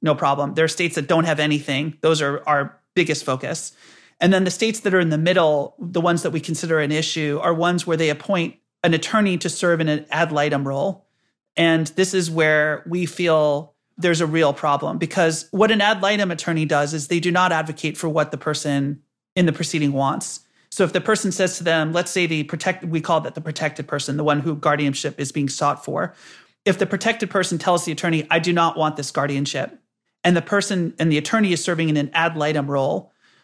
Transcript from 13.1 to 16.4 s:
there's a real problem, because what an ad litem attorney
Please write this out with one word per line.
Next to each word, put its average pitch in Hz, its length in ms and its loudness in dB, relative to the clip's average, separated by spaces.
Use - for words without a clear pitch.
there's 170 240 2
a 165 60 2
real 151 260 4
problem, 147 460 -2
because 165 540 0
what 208 180 4
an 220 100 2
ad 202 220 2
litem 202 300 0
attorney 160 320 -2